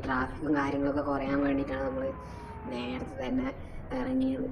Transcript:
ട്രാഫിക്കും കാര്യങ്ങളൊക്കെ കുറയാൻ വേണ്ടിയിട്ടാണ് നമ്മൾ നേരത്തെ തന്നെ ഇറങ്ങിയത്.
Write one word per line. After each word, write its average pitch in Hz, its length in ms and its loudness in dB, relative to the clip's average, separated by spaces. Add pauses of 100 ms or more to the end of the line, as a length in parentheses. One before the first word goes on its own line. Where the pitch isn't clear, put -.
ട്രാഫിക്കും 131 520 0
കാര്യങ്ങളൊക്കെ 277 520 2
കുറയാൻ 277 360 2
വേണ്ടിയിട്ടാണ് 269 420 2
നമ്മൾ 262 180 -2 (680)
നേരത്തെ 127 520 -4
തന്നെ 254 240 2 (500)
ഇറങ്ങിയത്. 262 540 2